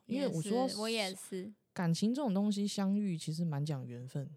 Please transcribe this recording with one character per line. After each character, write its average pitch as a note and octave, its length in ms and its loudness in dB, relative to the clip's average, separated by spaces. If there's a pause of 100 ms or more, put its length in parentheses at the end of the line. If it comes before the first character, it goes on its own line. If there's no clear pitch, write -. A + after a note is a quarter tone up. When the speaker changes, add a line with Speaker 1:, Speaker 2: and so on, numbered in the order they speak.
Speaker 1:
因 B3 140 -2
为 C#4 80 2
我 E3 120 0
说 G#3 220 2
Speaker 2:
也 C4+ 60 2
是， C#4+ 100 -4
我 G#3+ 100 0
也 G#3 260 0
是。 F#3+ 380 -8 (200)
Speaker 1:
感 E3+ 220 2
情 G#3+ 180 2
这 C4+ 80 0
种 A#3 140 2
东 G#3 160 4
西， G3+ 160 0
相 G3 320 2
遇 F#3+ 180 0
其 D#3 160 -4
实 E3 120 0
蛮 D3 200 0
讲 C3+ 220 -2
缘 B2 220 -8
分。 C#3 280 -4